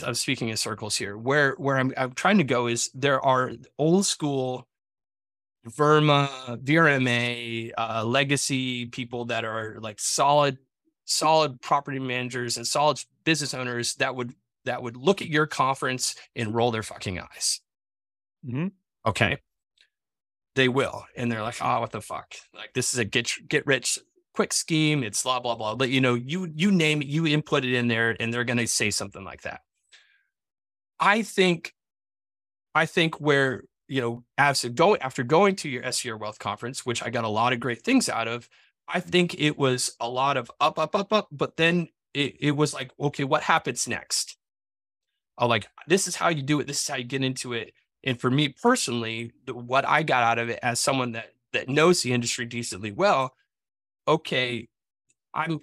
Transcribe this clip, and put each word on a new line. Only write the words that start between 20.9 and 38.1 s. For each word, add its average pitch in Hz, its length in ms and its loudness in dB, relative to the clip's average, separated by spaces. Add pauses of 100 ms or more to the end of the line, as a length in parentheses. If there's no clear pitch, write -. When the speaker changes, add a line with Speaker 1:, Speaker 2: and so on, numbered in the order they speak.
Speaker 1:
And 120 160 -2
they're 110 100 -4
like, 113 200 -6
"Oh, 123 180 0
what 117 120 -4
the 107 100 -8
fuck? - 320 -12 (200)
Like, - 200 -16
this 123 200 -2
is 131 60 -2
a 117 60 0
get, 117 260 0 (160)
get - 180 0
rich 131 320 0 (360)
quick - 180 -2
scheme. 151 520 0
It's 104 200 -4
blah, 127 160 -2
blah, 120 160 -2
blah." 110 200 -4
But, 127 140 0
you 131 120 2
know, 123 140 4
you, 156 380 -4
you 170 180 2
name 156 300 4
it, 147 60 -8
you 156 200 0
input 151 360 0
it 127 100 0
in 123 140 2
there, 113 320 2
and 117 140 -4
they're 123 100 -2
gonna 120 240 0
say 107 220 0
something 98 340 -6
like 76 200 -14
that. - 180 -12 (1400)
I 202 220 4
think, 185 520 0 (1000)
I 160 100 4
think 160 360 0
where, 139 420 2 (240)
you 131 140 -2
know, 117 220 -4 (140)
after 139 300 2
go-, 165 300 4
after 131 260 -4
going 185 340 4
to 160 120 -8
your 123 160 -8
S 123 200 -4
E 123 40 -8
R 110 80 -8
Wealth 107 220 -10
Conference, 113 460 -8
which 123 160 -2
I 120 80 -6
got 117 140 -2
a 110 60 -2
lot 113 240 2
of 120 80 -2
great 120 220 -4
things 254 260 2
out 113 180 -2